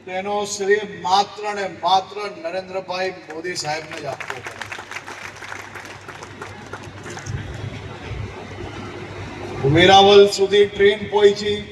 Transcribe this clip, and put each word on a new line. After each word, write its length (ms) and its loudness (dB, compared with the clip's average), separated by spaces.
તો 100 -16
એનો 240 -4
શ્રેય 380 2
માત્ર 400 2
ને 100 -4
માત્ર 380 2
નરેન્દ્રભાઈ 760 -6
મોદી 320 -8
સાહેબને 420 -6
જ 80 -12
આપવો 300 -8
પડે. 160 -14
વેરાવળ 640 10
સુધી 360 4
ટ્રેન 400 2
પહોંચી 520 2